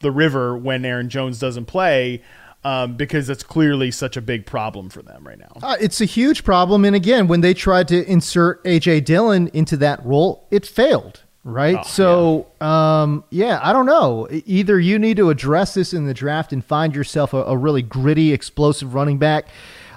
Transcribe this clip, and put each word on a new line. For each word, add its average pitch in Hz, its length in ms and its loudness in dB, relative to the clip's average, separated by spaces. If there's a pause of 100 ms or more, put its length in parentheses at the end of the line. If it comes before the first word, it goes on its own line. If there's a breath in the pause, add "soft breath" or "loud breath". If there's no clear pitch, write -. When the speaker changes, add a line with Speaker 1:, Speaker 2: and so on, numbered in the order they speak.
Speaker 1:
the 143 100 -2
river 135 460 0
when 127 280 -6
Aaron 123 240 -6
Jones 127 300 -8
doesn't 123 280 -6
play? 135 560 0 (420 loud breath)
Um, 127 320 -6
because 143 320 -4
that's 139 160 -10
clearly 143 480 0
such 131 240 -8
a 127 60 -8
big 113 220 -8
problem 107 460 -10
for - 100 -20
them - 240 -20
right 55 140 -20
now. 50 140 -20 (100)
Speaker 2:
Uh, 254 180 -4
it's 214 200 -2
a 220 40 2
huge 254 380 0
problem. 190 420 4
And 202 120 4
again, 202 320 2
when 170 120 4
they 180 140 4
tried 180 340 2
to 175 220 2
insert 175 540 2
A 170 160 2
J 160 200 2
Dillon 175 480 2
into 160 280 -2
that 143 280 0
role, 147 460 0
it 202 160 0
failed, 165 560 0 (220)
right? 139 340 0
Speaker 1:
Oh, - 60 -8
Speaker 2:
So, 175 600 2 (140)
Speaker 1:
yeah. 156 420 2
Speaker 2:
um, 147 280 -2
yeah, 190 320 -2
I 165 100 2
don't 254 140 2
know. 151 460 2
E-, 160 140 -8
either 190 340 2
you 190 180 2
need 220 200 0
to 180 120 4
address 151 440 0
this 185 200 -2
in 151 120 -4
the 131 80 -6
draft 147 380 -6
and 131 120 -6
find 156 280 -2
yourself 143 420 -2
a, 131 100 0
a 131 120 -2
really 135 260 0
gritty, 147 500 2
explosive 139 600 -2
running 143 240 -2
back, 151 280 0 (500 loud breath)